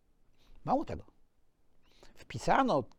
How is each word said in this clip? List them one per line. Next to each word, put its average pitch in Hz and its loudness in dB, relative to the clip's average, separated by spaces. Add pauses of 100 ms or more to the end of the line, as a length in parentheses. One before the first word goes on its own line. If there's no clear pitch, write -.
(640)
Mało 262 -2
tego, - -10 (1120)
wpisano 214 2 (160)